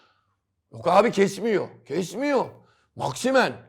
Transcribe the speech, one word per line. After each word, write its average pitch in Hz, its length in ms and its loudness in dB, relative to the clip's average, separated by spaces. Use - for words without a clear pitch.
Yok 113 140 -4
abi 196 240 4
kesmiyor. 190 560 0
Kesmiyor. 196 600 -2
Maximen. 170 580 0